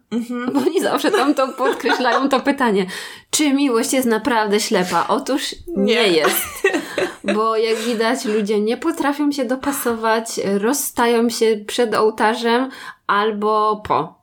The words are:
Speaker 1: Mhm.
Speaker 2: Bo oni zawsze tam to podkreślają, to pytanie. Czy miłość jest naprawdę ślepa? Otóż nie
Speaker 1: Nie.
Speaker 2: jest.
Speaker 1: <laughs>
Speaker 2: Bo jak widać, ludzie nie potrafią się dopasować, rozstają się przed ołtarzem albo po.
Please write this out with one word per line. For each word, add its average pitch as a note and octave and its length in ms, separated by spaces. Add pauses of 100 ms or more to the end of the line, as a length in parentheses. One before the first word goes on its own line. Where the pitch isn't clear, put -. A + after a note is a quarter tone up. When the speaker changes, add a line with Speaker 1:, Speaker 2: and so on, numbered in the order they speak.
(100)
Speaker 1:
Mhm. B3 420
Speaker 2:
Bo C#4 60
oni E4 220
zawsze - 300
tam D4 240
to C4 140
podkreślają, C4 800
to B3+ 120
pytanie. A#3 460 (440)
Czy D4+ 220
miłość B3+ 400
jest B3+ 160
naprawdę A3 520
ślepa? F#3 480
Otóż C#4 460 (220)
nie G#3 180
Speaker 1:
Nie. A3+ 140
Speaker 2:
jest. D#3 380 (440)
Speaker 1:
<laughs> - 440
Speaker 2:
Bo A3 220
jak A3 200
widać, A3+ 480
ludzie G#3+ 360
nie A3 160
potrafią D4 560
się C#4 120
dopasować, A#3 960 (180)
rozstają A#3 720
się A3+ 260 (100)
przed A3+ 280
ołtarzem A#3 760 (360)
albo G#3+ 840
po. D3+ 340